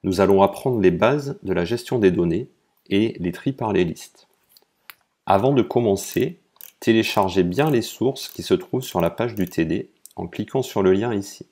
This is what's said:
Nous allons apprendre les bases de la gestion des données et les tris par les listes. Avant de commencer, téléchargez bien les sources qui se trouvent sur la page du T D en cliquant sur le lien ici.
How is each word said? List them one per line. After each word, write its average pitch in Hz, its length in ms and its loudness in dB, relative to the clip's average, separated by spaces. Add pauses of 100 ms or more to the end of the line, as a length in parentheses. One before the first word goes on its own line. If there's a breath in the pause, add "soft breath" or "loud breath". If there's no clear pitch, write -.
Nous 95 160 0
allons 98 220 6
apprendre 110 400 0
les 92 100 6
bases 135 520 0
de 95 100 -4
la 87 100 0
gestion 117 340 -4
des 101 140 4
données 87 380 -2 (400)
et 104 320 0
les 87 100 -2
tris 135 220 -6
par 113 180 -4
les 92 140 2
listes. - 420 -12 (1000)
Avant 104 280 2
de 131 80 4
commencer, 104 800 -2 (400)
téléchargez 104 640 2
bien 90 280 0
les 120 100 2
sources - 460 -4
qui - 160 -14
se - 100 0
trouvent 131 300 -4
sur - 160 -4
la 85 100 2
page 117 240 -6
du 95 140 -4
T - 160 -2
D 82 260 -4 (280)
en 90 100 -8
cliquant 107 340 -6
sur 104 220 -4
le 92 80 6
lien 107 220 0
ici. - 380 -8